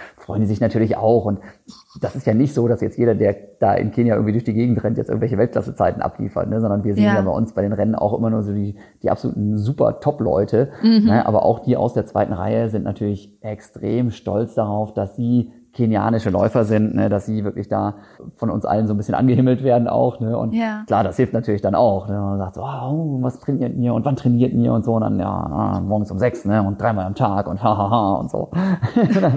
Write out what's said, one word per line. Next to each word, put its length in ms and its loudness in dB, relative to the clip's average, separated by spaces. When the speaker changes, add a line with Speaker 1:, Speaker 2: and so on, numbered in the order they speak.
Speaker 1:
freuen 240 -4
die 60 2
sich 140 -2
natürlich 360 0
auch. 280 2
Und 160 -2
das 140 -6
ist 100 -8
ja 80 2
nicht 220 2
so, 120 2
dass 140 0
jetzt 160 -4
jeder, 160 4
der 220 2
da 160 4
in 160 -2
Kenia 240 2
irgendwie 160 0
durch 140 -2
die 100 -2
Gegend 280 2
rennt, 140 -2
jetzt 120 -4
irgendwelche 280 -2
Weltklasse-Zeiten 640 0
abliefert, 480 -4
ne? 100 -2
Sondern 240 0
wir 120 -2
sehen 80 4
Speaker 2:
Ja. 140 4
Speaker 1:
ja 40 2
bei 100 0
uns 220 -2
bei 80 -2
den 120 0
Rennen 200 0
auch 240 0
immer 140 0
nur 100 0
so 100 -4
die, 260 -4
die 80 0
absoluten 480 -2
super 400 0
Top-Leute, 720 0
Speaker 2:
Mhm. 240 6
Speaker 1:
ne? 220 4
Aber 180 4
auch 140 2
die 180 0
aus 160 0
der 140 -2
zweiten 260 0
Reihe 360 -2
sind 140 -2
natürlich 480 -4
extrem 680 -4
stolz 460 -4
darauf, 400 -2
dass 200 -4
sie 360 0
kenianische 600 0
Läufer 340 2
sind, 300 2
ne, 140 2
dass 180 -2
sie 160 -2
wirklich 240 -6
da 300 -2
von 120 -2
uns 160 -2
allen 220 0
so 80 0
ein 20 0
bisschen 160 -4
angehimmelt 500 4
werden 240 2
auch, 320 0
ne, 160 -2
und 200 -2
Speaker 2:
Ja. 320 -4
Speaker 1:
klar, 160 2
das 140 -4
hilft 140 2
natürlich 300 -2
dann 140 0
auch, 320 2
ne, 120 -4
man 200 -2
sagt 160 -6
so, 60 -12
„Wow, 600 -4
was 180 -4
trainiert 380 -4
ihr 160 0
und 100 0
wann 120 0
trainiert 360 2
ihr?“ 220 2
und 100 0
so, 120 0
und 60 2
dann, 180 0
ja, 100 -2
ah, 500 -2
morgens 300 -2
um 80 -6
sechs, 260 0
ne, 200 2
und 180 -2
dreimal 240 0
am 80 -4
Tag 340 0
und 140 -6
ha, 160 2
ha, 140 0
ha 240 2
und 160 -4
so. 200 -4
<laughs> 680 0
Das 160 4